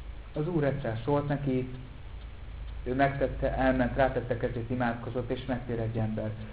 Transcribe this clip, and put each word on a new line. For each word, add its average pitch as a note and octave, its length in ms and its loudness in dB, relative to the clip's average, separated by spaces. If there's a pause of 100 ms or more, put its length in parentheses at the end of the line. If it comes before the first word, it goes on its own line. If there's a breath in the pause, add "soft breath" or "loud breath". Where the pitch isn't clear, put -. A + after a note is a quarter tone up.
(340)
az D3+ 140 0
Úr E3+ 160 2
egyszer A2+ 400 0
szólt D3 240 2
neki, C3+ 420 2 (1120)
ő B2 100 0
megtette, C3+ 600 2
elment, C3 400 4
rátette B2 420 4
kezét, A#2 320 -2
imádkozott, B2 600 -2
és B2+ 160 -2
megtér A#2+ 340 -2
egy A2+ 180 0
ember. G#2+ 320 0 (240 loud breath)